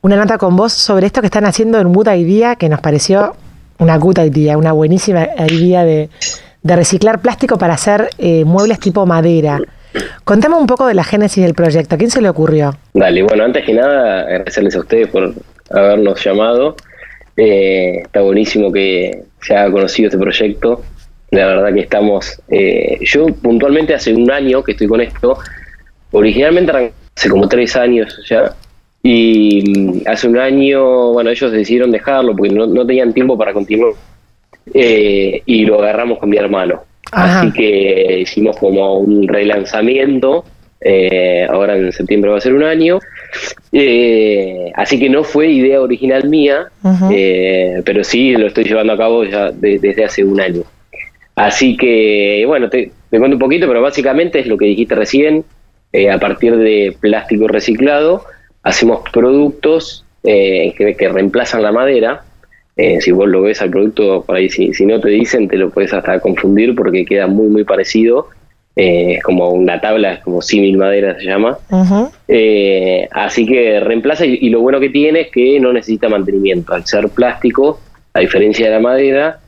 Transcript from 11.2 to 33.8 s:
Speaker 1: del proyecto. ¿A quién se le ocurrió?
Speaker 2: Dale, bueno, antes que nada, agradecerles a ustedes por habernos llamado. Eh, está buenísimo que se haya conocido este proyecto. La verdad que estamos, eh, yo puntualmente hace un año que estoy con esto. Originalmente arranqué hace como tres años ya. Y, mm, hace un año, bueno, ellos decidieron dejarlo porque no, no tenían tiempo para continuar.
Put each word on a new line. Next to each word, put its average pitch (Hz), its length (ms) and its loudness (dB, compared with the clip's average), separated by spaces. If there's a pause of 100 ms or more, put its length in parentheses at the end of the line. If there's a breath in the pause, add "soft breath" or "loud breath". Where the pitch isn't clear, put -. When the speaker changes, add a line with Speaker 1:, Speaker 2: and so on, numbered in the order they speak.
Speaker 1:
del 170 100 0
proyecto. 165 400 0
¿A 151 40 -4
quién 233 120 0
se 254 100 -2
le 208 100 2
ocurrió? 156 440 0 (200)
Speaker 2:
Dale, 92 280 2
bueno, 107 220 2
antes 127 200 -2
que 110 100 0
nada, 120 480 0
agradecerles 92 540 -4
a 87 40 -4
ustedes 113 280 0
por 95 260 -4 (360)
habernos 101 540 2
llamado. 117 500 0 (600 loud breath)
Eh, 95 680 2
está 101 180 -2
buenísimo 101 500 0
que 95 500 -2 (180)
se - 160 -2
haya 101 140 2
conocido 98 380 0
este 95 100 -2
proyecto. 104 640 -2 (480)
La 95 160 2
verdad 95 260 0
que 98 80 0
estamos, 104 680 -2
eh, - 540 0
yo 151 240 0
puntualmente 143 680 0
hace 120 180 -2
un 120 200 2
año 135 320 -2
que - 80 -4
estoy 104 160 -4
con 113 120 0
esto. 120 380 -2 (720 loud breath)
Originalmente 143 640 2
arranqué 123 200 -2 (240)
hace - 140 -2
como 101 180 2
tres 120 280 0
años 120 520 -2
ya. 110 240 0 (520)
Y, 110 600 4
mm, 98 420 0
hace 113 200 -2
un 117 100 2
año, 135 720 2
bueno, 117 180 0
ellos 120 200 -2
decidieron 120 400 0
dejarlo 120 460 0
porque 98 180 0
no, 110 120 0
no 120 200 0
tenían 127 260 0
tiempo 127 240 0
para 101 160 -2
continuar. 107 420 0 (800)